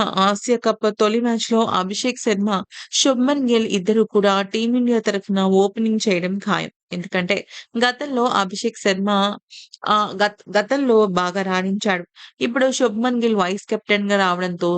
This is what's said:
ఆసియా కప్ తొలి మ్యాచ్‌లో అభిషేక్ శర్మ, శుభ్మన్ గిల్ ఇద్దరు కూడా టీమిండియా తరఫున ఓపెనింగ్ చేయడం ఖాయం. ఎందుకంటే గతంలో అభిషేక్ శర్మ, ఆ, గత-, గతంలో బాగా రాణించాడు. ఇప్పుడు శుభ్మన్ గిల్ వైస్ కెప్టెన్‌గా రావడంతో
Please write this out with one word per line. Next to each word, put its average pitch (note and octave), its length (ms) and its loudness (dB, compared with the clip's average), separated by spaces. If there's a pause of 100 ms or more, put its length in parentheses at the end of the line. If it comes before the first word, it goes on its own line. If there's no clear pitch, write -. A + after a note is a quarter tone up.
(180)
ఆసియా G3+ 400 2
కప్ A3 280 0 (100)
తొలి G#3+ 240 2
మ్యాచ్‌లో A#3 400 0 (140)
అభిషేక్ G#3 460 -2
శర్మ, G3+ 300 0 (420)
శుభ్మన్ C4+ 520 2
గిల్ A#3 260 2
ఇద్దరు G#3 340 2
కూడా G3+ 300 2 (140)
టీమిండియా A#3 520 0
తరఫున G3+ 400 -2 (160)
ఓపెనింగ్ A3 460 2
చేయడం F3+ 360 0
ఖాయం. E3 340 -4 (200)
ఎందుకంటే F3+ 440 -4 (420)
గతంలో B3 460 0 (100)
అభిషేక్ G3 440 -4
శర్మ, G3 320 0 (720)
ఆ, G#3 120 2 (180)
గత-, G#3 360 -2
గతంలో A3+ 460 2 (160)
బాగా F3+ 300 -2
రాణించాడు. F#3+ 640 -2 (360)
ఇప్పుడు B3+ 320 0
శుభ్మన్ A#3+ 480 0
గిల్ A3+ 160 2
వైస్ F#3+ 300 -2
కెప్టెన్‌గా G3+ 500 0
రావడంతో F3+ 600 0